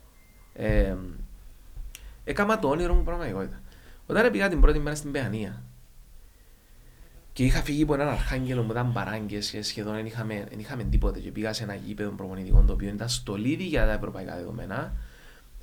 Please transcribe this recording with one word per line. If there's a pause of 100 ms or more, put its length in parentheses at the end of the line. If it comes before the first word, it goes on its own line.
(540)
Ε, (1300)
έκαμα
το
όνειρο
μου
πραγματικότητα. (460)
Όταν
πήγα
την
πρώτη
μέρα
στην
Παιανία (1700)
και
είχα
φύγει
από
έναν
Αρχάγγελο
που
ήταν
παράγκες
και
σχεδόν
δεν
είχαμε,
δεν
είχαμε
τίποτε
και
πήγα
σε
ένα
γήπεδο
προπονητικό
το
οποίο
ήταν
στολίδι
για
τα
ευρωπαϊκά
δεδομένα, (720)